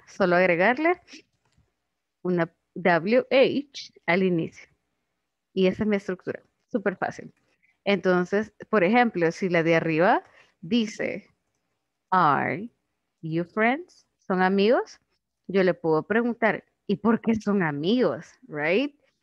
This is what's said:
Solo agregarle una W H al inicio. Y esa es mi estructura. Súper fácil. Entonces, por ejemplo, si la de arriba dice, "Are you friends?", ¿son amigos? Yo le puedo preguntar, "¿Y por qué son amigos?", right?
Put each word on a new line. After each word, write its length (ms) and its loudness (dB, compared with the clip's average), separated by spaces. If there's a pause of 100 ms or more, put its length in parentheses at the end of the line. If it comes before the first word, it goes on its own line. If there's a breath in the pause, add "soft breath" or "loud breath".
Solo 300 0
agregarle 640 2 (1200 loud breath)
una 300 -2 (220)
W 560 2
H 600 0 (140)
al 160 2
inicio. 460 -2 (840)
Y 140 2
esa 160 -2
es 40 -2
mi 80 2
estructura. 460 -8 (240)
Súper 300 -4
fácil. 360 -10 (520)
Entonces, 680 0 (160)
por 160 2
ejemplo, 480 2
si 160 -4
la 140 0
de 140 2
arriba 460 2 (380 soft breath)
dice, 680 -6 (800)
"Are 580 0 (540)
you 220 -6
friends?", 640 -4 (120)
¿son 240 -2
amigos? 580 0 (460)
Yo 160 0
le 100 2
puedo 300 -2
preguntar, 640 -2 (220)
"¿Y 100 -2
por 240 0
qué 160 -2
son 260 -2
amigos?", 760 -2 (100)
right? 460 -2 (280)